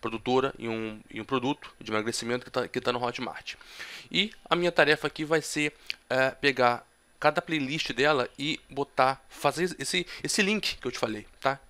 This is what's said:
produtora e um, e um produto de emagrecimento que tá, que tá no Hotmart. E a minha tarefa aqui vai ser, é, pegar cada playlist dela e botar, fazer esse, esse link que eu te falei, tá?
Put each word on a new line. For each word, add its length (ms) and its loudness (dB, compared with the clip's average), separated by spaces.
produtora 560 0
e 120 -6
um, 320 -4
e 100 -10
um 40 -6
produto 560 -4
de 100 -10
emagrecimento 540 -2
que 80 -18
tá, 160 0
que 120 -2
tá 120 0
no 120 -2
Hotmart. 520 -6
E 180 0
a 60 2
minha 160 2
tarefa 380 4
aqui 160 -6
vai 180 2
ser, 320 -2
é, 220 2
pegar 560 2
cada 240 2
playlist 480 -2
dela 480 4
e 220 -4
botar, 580 2
fazer 480 0
esse, 300 -2
esse 180 0
link 360 2
que 100 -8
eu 60 -2
te 80 -6
falei, 260 -4
tá? 180 0